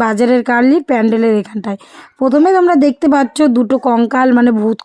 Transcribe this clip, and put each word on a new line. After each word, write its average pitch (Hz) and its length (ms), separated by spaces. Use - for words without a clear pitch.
বাজারের 233 460
কালী 254 280
প্যান্ডেলের 226 520
এখানটায়। 202 380
প্রথমে 285 380
তোমরা 349 180
দেখতে 285 280
পাচ্ছ 277 240
দুটো 247 180
কঙ্কাল, 240 420
মানে, 240 220
ভূত 220 260